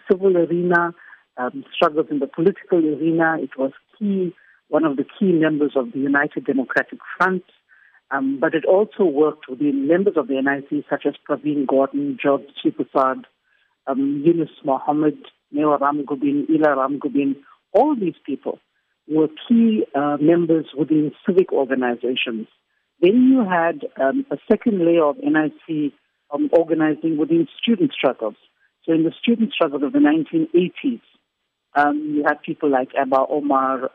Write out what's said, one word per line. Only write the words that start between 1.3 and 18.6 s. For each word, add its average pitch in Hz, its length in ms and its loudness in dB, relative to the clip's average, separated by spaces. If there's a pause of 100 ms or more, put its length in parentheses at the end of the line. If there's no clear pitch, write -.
um, 127 380 -8
struggles 180 360 0
in 147 100 -2
the 135 80 -4
political 180 500 -2
arena. 160 640 0
It - 160 -10
was 135 140 -2 (280)
key, 190 340 -2 (360)
one 156 160 0
of 143 100 -2
the 139 100 -2 (140)
key 185 140 2
members 156 420 0
of 120 160 -2
the 135 80 -8
United 143 460 -2
Democratic 131 540 -4 (180)
Front. 185 260 0 (720)
Um, 135 280 -2
but 160 120 0
it 160 120 -2
also 202 400 2
worked 151 420 0
within 135 400 -2
members 185 300 2
of 135 100 -2
the 135 80 -2
N 135 140 -2
I 139 100 -2 (100)
C, 147 200 -4
such 147 160 -4
as 143 80 -2 (140)
Pravin 143 380 -4
Gordhan, 135 560 0
George 139 220 0 (180)
Chikusad, 131 600 -2 (640)
um, 139 380 -2
Yunus 165 240 2 (160)
Mohammed, 147 520 0 (380)
Newa 147 240 2
Ram 143 240 0
Gubin, 143 460 -2
Ila 151 260 2
Ram 131 240 -2
Gubin. 139 380 -2 (340)
All 285 240 2
these 180 200 -4 (100)
people - 340 -8 (480)